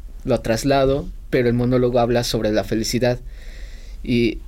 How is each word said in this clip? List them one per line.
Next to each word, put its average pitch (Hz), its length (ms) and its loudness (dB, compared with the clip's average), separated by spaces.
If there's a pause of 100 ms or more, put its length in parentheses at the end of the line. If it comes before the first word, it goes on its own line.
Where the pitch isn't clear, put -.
(240)
lo 120 160 0
traslado, 135 680 2 (220)
pero 127 180 4
el 117 60 2
monólogo 123 460 2
habla 120 240 2
sobre 110 260 0
la 107 140 2
felicidad. 117 560 0 (840)
Y 120 440 2